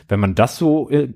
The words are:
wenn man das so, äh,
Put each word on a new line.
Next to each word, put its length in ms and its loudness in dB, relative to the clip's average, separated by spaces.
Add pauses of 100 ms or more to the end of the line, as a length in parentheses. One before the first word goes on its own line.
wenn 120 -2
man 160 0
das 220 0
so, 340 0
äh, 240 0